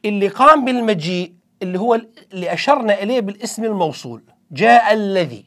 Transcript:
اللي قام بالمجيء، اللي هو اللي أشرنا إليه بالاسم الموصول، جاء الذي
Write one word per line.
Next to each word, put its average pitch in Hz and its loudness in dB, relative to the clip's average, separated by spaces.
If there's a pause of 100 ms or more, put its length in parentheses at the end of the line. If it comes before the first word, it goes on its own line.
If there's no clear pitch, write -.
اللي 202 0
قام 277 4
بالمجيء، 185 -2 (280)
اللي 185 -6
هو 226 0 (320)
اللي 175 -6
أشرنا 202 0
إليه 240 0
بالاسم 214 -8
الموصول، 160 -4 (280)
جاء 214 4
الذي 185 -2